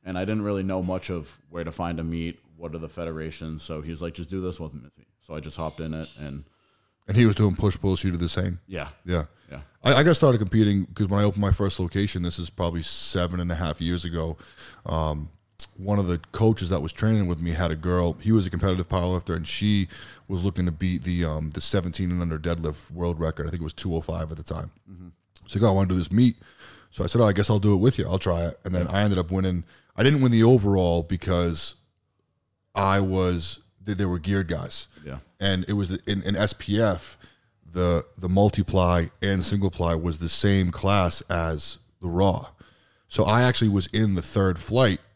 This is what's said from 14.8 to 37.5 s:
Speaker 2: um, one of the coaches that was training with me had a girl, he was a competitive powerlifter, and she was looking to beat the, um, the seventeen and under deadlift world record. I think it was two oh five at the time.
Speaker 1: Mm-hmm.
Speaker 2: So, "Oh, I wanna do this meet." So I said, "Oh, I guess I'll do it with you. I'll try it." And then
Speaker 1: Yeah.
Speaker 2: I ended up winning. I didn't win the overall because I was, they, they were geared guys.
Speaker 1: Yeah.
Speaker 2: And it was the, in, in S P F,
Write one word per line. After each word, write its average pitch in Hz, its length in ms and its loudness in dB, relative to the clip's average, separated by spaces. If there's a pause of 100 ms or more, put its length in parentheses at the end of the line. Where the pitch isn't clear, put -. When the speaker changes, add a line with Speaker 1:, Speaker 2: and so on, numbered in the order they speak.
Speaker 2:
um, 78 460 -2 (460)
one 101 220 -2
of 98 100 0
the 87 100 0 (140)
coaches 110 360 2
that 87 140 0
was 80 100 -6
training 110 340 0
with 85 140 -2
me 85 120 -2
had 82 180 0
a 80 60 -4
girl, 87 380 0
he - 180 0
was 104 140 4
a 90 40 -4
competitive 90 380 -2
powerlifter, 90 460 -2
and 82 120 -6
she 101 420 0 (380)
was 92 180 -4
looking 92 220 0
to 87 60 0
beat 92 320 -2
the, 87 200 0
um, 78 260 -4
the 76 100 -8
seventeen 90 500 -2
and 87 100 -2
under 82 180 -4
deadlift 82 520 -6
world 87 280 -4
record. 80 280 -4
I 78 40 -6
think 82 120 -6
it - 20 -6
was 76 80 -8
two 87 220 -6
oh 82 60 0
five 82 300 -6
at 80 60 -10
the 82 60 -14
time. 82 280 -8 (200)
Speaker 1:
Mm-hmm. 90 180 -18 (380)
Speaker 2:
So, - 160 -4
"Oh, 117 60 6
I - 20 6
wanna 95 180 4
do 92 80 2
this 87 160 -2
meet." 117 240 6 (540)
So - 140 -6
I - 20 -2
said, 117 140 0
"Oh, 113 60 6
I 104 60 4
guess 101 160 2
I'll 107 120 4
do 101 140 6
it 95 40 4
with 120 200 4
you. 95 80 -2
I'll 92 120 -2
try 85 260 0
it." - 200 -6
And 92 100 -4
then 87 120 0
Speaker 1:
Yeah. - 60 -6
Speaker 2:
I 98 100 2
ended 101 160 2
up 85 120 -2
winning. 92 340 0 (320)
I - 60 2
didn't 139 180 6
win 127 120 6
the 113 100 6
overall 98 640 6
because 87 720 -2 (1000)
I 98 260 2
was, 90 600 0 (220)
they, 101 120 -6
they 95 100 -2
were 90 140 -2
geared 95 300 0
guys. - 400 -8 (160)
Speaker 1:
Yeah. 69 140 -12 (220)
Speaker 2:
And 95 280 0
it 104 60 0
was 101 160 0
the, 95 160 -4
in, 101 160 -2
in 98 140 -2
S 104 160 0
P 101 280 -2
F, 98 380 -2 (460)